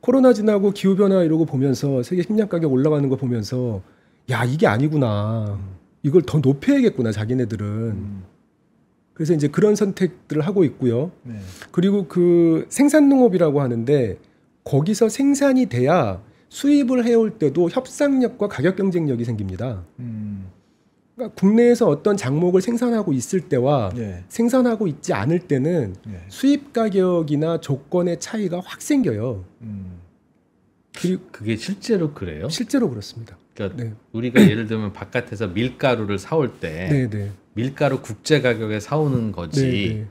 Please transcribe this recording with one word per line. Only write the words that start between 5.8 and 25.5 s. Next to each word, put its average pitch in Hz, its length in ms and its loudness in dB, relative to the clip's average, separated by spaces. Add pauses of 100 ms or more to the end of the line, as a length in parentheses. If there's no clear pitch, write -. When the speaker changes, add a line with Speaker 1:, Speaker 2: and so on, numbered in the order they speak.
Speaker 1:
이걸 156 200 4
더 - 160 0
높여야겠구나, 147 760 2
자기네들은. 107 540 -4
Speaker 2:
음. 104 560 -6 (920)
Speaker 1:
그래서 160 220 0
이제 147 140 2
그런 202 280 4
선택들을 190 680 -2
하고 190 180 2
있고요. 131 480 0 (120)
Speaker 2:
네. 117 120 -12 (360)
Speaker 1:
그리고 196 360 0
그 170 640 2
생산농업이라고 254 920 4
하는데 120 560 0 (480)
거기서 196 460 2
생산이 277 560 2
돼야 123 560 0 (280)
수입을 262 540 2
해올 226 340 2
때도 165 300 2
협상력과 262 800 0
가격 190 300 0
경쟁력이 165 480 0
생깁니다. 101 600 -6 (140)
Speaker 2:
음. 107 480 -10 (680)
Speaker 1:
그러니까 220 180 -10
국내에서 233 540 4
어떤 156 280 2
작목을 180 440 2
생산하고 233 520 -2
있을 139 280 -2
때와 127 560 0
Speaker 2:
네. 98 320 -8
Speaker 1:
생산하고 233 580 0
있지 160 260 -4
않을 147 280 0
때는 139 560 -2 (100)